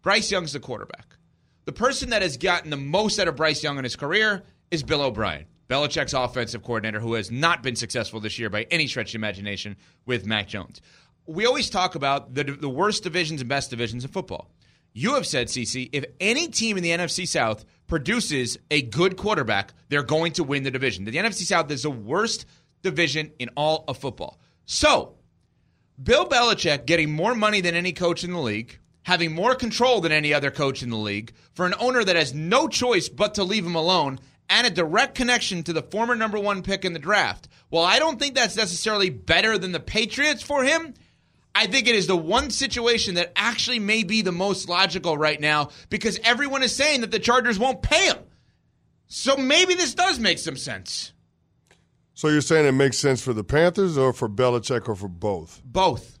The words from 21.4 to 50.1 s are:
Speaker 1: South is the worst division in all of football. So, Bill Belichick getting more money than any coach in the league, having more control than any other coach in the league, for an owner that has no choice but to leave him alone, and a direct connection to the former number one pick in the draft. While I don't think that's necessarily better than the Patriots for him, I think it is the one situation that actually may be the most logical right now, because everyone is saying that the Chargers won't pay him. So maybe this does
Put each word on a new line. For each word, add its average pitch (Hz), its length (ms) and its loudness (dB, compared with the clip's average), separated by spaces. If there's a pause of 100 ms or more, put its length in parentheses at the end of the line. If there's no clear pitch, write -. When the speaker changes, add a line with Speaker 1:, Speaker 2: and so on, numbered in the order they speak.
Speaker 1:
South 165 280 0
is 123 100 -6
the 151 80 -2
worst 139 560 -4 (360)
division 156 580 -2
in 123 160 -8
all 151 320 0
of 127 100 -6
football. - 400 -10 (260)
So, - 520 2 (840)
Bill 247 240 4
Belichick 175 600 2
getting 156 240 2
more 175 240 0
money 208 260 2
than 175 140 0
any 175 180 -2
coach 175 300 -2
in 175 80 -6
the 180 80 -4
league, 117 400 -4 (260)
having 170 280 0
more 208 220 2
control 240 480 2
than 160 100 2
any 151 220 2
other 139 160 0
coach 135 320 -2
in 120 80 -6
the 113 60 -4
league, 107 360 -6 (220)
for 180 100 -4
an 180 160 0
owner 247 240 2
that 185 100 2
has 143 200 2
no 196 340 2
choice 226 400 0
but 208 260 -2
to 208 80 -2
leave 185 220 0
him 170 100 -4
alone, 160 440 2 (320)
and 226 160 4
a 233 40 2
direct 180 440 0
connection 240 480 0
to 170 100 -6
the 160 80 -2
former 233 340 -2
number 220 240 -2
one 202 240 -2
pick 190 220 -4
in 180 80 -2
the 165 60 -8
draft. 151 500 0 (220)
While 165 160 4
I 202 140 6
don't 311 180 0
think 277 160 -2
that's 247 200 2
necessarily 202 540 0
better 175 480 2
than 185 160 -4
the 160 80 -4
Patriots 254 600 -2
for 285 200 -2
him, 311 300 0 (640)
I 214 140 4
think 240 200 2
it 240 60 4
is 185 120 2
the 175 120 2
one 220 320 0
situation 233 640 0
that 170 200 -2
actually 233 440 0
may 214 240 2
be 214 180 0
the 185 100 0
most 190 380 -2
logical 175 480 0
right 151 240 0
now, 151 300 2 (180)
because 214 340 -2
everyone 262 400 2
is 247 140 0
saying 277 240 2
that 226 100 -4
the 226 80 0
Chargers 233 400 4
won't 262 220 2
pay 349 280 4
him. - 100 2 (880)
So 269 320 2
maybe 330 360 4
this 349 200 0
does 359 240 2